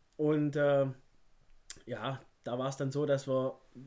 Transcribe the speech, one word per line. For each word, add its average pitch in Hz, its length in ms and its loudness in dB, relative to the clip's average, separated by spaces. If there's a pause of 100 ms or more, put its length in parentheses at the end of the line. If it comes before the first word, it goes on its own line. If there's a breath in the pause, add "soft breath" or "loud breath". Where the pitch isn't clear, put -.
(160)
Und, 151 380 2
äh, 143 320 4 (1000)
ja, 120 380 -6 (220)
da 123 160 -4
war 131 80 -2
es 139 80 -6
dann 135 160 -2
so, 143 140 0
dass 139 200 2
wir 131 320 -2 (280)